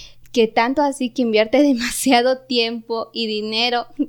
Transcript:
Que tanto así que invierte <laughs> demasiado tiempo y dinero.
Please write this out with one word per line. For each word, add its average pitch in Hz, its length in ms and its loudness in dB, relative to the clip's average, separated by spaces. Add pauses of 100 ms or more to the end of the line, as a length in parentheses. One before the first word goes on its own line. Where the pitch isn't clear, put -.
(320)
Que 220 160 2
tanto 240 340 0
así 269 280 -2
que 254 120 -4
invierte 220 400 2
<laughs> - 0 -
demasiado 254 760 2
tiempo 233 760 -4
y 226 140 -6
dinero. 220 600 -2 (220)